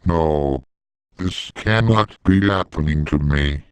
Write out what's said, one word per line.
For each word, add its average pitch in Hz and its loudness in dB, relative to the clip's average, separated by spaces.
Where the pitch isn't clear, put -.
No. 76 -2
This - -8
cannot 110 0
be 98 4
happening 78 -2
to 76 -2
me. 71 -2